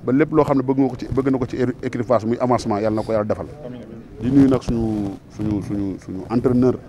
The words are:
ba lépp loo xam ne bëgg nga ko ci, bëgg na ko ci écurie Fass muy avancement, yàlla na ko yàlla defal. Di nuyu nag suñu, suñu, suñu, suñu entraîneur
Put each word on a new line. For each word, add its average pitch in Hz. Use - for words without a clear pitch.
ba 123
lépp 151
loo 151
xam 143
ne 131
bëgg 135
nga 135
ko 123
ci, -
bëgg 139
na 135
ko 123
ci 120
écurie 120
Fass 110
muy 117
avancement, 113
yàlla 107
na 107
ko 110
yàlla 107
defal. 95
Di 120
nuyu 139
nag 127
suñu, 107
suñu, 107
suñu, 101
suñu 92
entraîneur 123